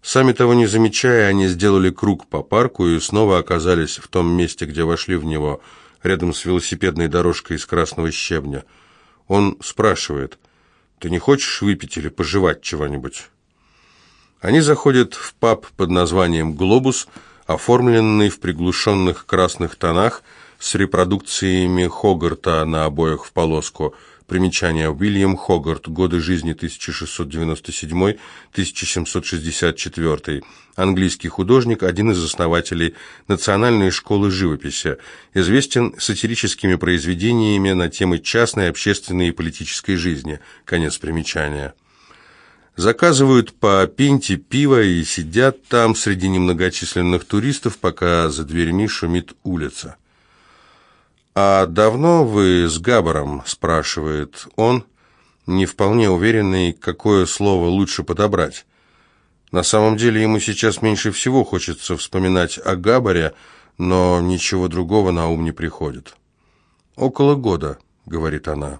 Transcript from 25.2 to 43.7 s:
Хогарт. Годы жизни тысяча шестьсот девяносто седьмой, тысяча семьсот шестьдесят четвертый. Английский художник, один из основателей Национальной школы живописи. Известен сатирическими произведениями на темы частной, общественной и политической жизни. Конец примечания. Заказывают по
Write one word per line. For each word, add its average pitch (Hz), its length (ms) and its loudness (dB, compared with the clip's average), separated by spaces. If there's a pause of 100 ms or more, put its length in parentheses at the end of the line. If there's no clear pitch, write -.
Хогарт. 80 500 -2
Годы 85 320 -2
жизни 80 340 -2
тысяча 80 380 -10
шестьсот 76 380 -8
девяносто 80 420 -6
седьмой, 92 460 -2 (340)
тысяча - 360 -6
семьсот - 360 -4
шестьдесят 80 540 -4
четвертый. 76 680 -4 (320)
Английский 95 520 0
художник, 117 560 2
один 92 260 0
из 90 140 0
основателей 82 720 -2 (320)
Национальной 101 640 2
школы 101 400 0
живописи. 76 680 -4 (380)
Известен 113 640 2
сатирическими 104 760 -2
произведениями 95 1000 0
на 87 160 0
темы 90 280 0
частной, 110 520 0
общественной 90 580 -2
и 85 40 0
политической 82 640 -6
жизни. 76 440 -4 (260)
Конец 80 320 -2
примечания. 76 800 -6 (1000)
Заказывают 131 760 4
по 98 320 4